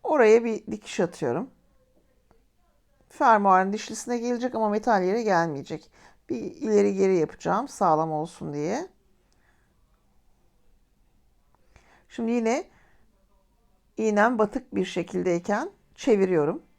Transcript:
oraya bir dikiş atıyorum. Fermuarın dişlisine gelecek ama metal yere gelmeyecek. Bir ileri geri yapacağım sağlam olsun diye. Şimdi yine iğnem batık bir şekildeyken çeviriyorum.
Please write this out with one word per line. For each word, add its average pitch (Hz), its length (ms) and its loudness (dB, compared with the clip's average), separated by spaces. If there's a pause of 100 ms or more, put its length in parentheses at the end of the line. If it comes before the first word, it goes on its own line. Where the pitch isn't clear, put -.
oraya 233 400 4
bir 226 220 -6
dikiş - 340 -10
atıyorum. 170 500 -4 (1600)
Fermuarın 202 640 4
dişlisine 233 440 -8
gelecek 240 380 -4
ama 220 140 0
metal 214 340 0
yere 202 200 0
gelmeyecek. 165 680 -2 (380)
Bir - 80 -4
ileri 202 580 0
geri 190 200 2
yapacağım 175 520 -2
sağlam 160 440 0
olsun 156 420 -8
diye. 190 340 -6 (3250)
Şimdi 226 220 -6
yine 240 380 -2 (1300)
iğnem 220 400 2
batık - 380 -2
bir 190 100 0
şekildeyken 180 840 -4 (260)
çeviriyorum. 190 680 0 (180)